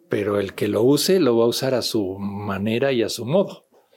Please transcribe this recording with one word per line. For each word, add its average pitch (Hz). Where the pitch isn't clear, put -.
pero 104
el 98
que -
lo 104
use 147
lo 123
va 117
a -
usar 131
a 117
su 98
manera 101
y 113
a 98
su 113
modo. 175